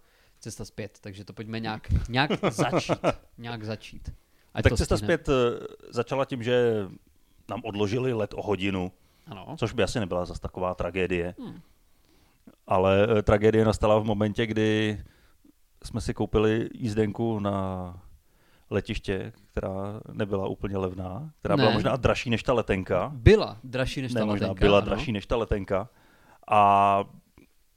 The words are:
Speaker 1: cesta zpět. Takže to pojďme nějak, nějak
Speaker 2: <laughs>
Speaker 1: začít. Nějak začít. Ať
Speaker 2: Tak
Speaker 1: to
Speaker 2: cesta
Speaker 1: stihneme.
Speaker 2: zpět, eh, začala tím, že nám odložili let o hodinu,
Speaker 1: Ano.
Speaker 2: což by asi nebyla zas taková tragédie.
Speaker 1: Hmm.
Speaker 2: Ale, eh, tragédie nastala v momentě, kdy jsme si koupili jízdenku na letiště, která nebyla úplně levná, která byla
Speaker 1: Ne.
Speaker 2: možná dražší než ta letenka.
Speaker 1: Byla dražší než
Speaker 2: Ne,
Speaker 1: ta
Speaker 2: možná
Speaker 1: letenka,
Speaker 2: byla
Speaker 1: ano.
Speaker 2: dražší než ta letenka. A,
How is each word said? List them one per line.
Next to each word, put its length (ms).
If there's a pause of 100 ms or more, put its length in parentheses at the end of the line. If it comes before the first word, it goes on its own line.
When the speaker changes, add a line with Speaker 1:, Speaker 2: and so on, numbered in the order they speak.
(400)
Speaker 1:
cesta 240
zpět. 360
Takže 240
to 80
pojďme 280
nějak, 480
nějak 220
Speaker 2:
<laughs> 220
Speaker 1:
začít. 460 (400)
Nějak 260
začít. 500 (400)
Ať 80
Speaker 2:
Tak 100
Speaker 1:
to 40
Speaker 2:
cesta 200
Speaker 1:
stihneme. 260
Speaker 2:
zpět, 60
eh, 380 (260)
začala 320
tím, 180
že 300 (760)
nám 160
odložili 480
let 220
o 80
hodinu, 500 (340)
Speaker 1:
Ano. 320
Speaker 2:
což 140
by 100
asi 180
nebyla 240
zas 160
taková 340
tragédie. 640
Speaker 1:
Hmm. 220 (1080)
Speaker 2:
Ale, 400 (120)
eh, 40
tragédie 420
nastala 340
v 60
momentě, 420
kdy 540 (840)
jsme 160
si 140
koupili 600
jízdenku 680
na 580 (720)
letiště, 600 (180)
která 500 (120)
nebyla 360
úplně 280
levná, 600
která 180
byla 120
Speaker 1:
Ne. 60
Speaker 2:
možná 220
dražší 340
než 120
ta 100
letenka. 640
Speaker 1:
Byla 500
dražší 380
než 120
Speaker 2:
Ne, 60
Speaker 1:
ta 60
Speaker 2:
možná 220
Speaker 1:
letenka, 180
Speaker 2:
byla 120
Speaker 1:
ano. 80
Speaker 2:
dražší 260
než 140
ta 100
letenka. 520 (600)
A, 560 (720)